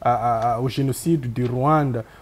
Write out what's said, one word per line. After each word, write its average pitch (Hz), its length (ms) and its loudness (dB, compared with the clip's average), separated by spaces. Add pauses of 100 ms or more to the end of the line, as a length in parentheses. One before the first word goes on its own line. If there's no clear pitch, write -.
a, 123 100 2
a, 117 420 0
a, 113 60 -2
o 127 100 -2
genocídio 135 600 0
de 117 140 -2
Ruanda, 127 600 0 (160)